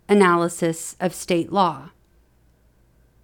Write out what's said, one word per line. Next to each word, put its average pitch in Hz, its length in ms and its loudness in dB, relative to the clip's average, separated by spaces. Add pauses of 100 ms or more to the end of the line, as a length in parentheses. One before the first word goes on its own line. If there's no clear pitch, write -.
analysis 175 920 2
of 180 140 -4
state 170 380 -4
law. 165 380 -2 (1300)